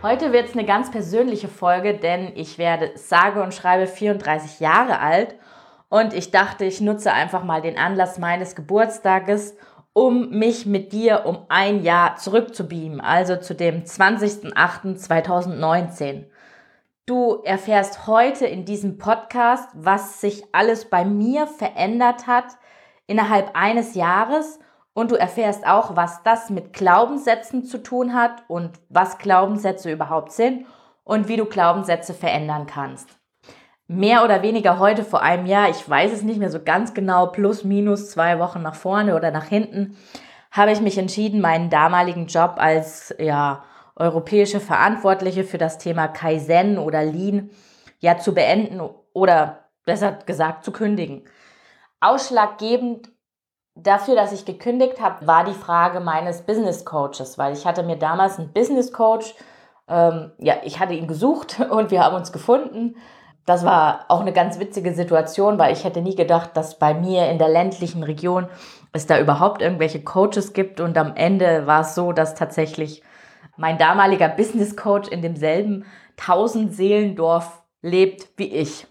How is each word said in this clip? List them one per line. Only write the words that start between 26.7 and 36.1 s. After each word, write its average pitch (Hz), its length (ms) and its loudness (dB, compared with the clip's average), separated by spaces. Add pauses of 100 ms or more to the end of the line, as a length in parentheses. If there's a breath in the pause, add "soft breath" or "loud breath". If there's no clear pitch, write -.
Glaubenssätzen 233 920 2
zu - 140 -12
tun 247 360 -4
hat 240 360 0
und 170 220 -8 (180)
was 180 300 0
Glaubenssätze 196 680 0
überhaupt 160 440 -4
sind 254 320 -2 (400 loud breath)
und 214 240 -2
wie 226 80 -2
du 214 80 0
Glaubenssätze 175 680 0
verändern 151 520 -4
kannst. 135 420 -12 (800 soft breath)
Mehr 208 380 4
oder 196 160 4
weniger 208 380 2
heute 214 260 2
vor - 160 0
einem 175 240 0
Jahr, 196 240 2
ich - 200 -8
weiß 156 220 2